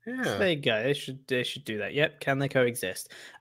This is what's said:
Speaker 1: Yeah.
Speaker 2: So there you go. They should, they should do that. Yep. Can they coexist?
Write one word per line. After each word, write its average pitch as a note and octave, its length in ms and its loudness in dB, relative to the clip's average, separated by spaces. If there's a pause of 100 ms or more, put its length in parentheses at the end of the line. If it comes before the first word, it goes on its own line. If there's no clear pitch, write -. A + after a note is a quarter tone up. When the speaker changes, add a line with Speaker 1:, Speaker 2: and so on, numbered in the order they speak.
Speaker 1:
Yeah. B3+ 180 -4
Speaker 2:
So C3+ 140 0
there G3 140 4
you D3+ 60 0
go. A#2 260 2
They C#3+ 100 2
should, C#3 340 -8
they B2 140 2
should C3+ 240 -6
do G#2+ 140 -4
that. G2+ 160 -6
Yep. - 240 0
Can C#3 180 0
they C#3 100 0
coexist? A#2+ 640 0 (300)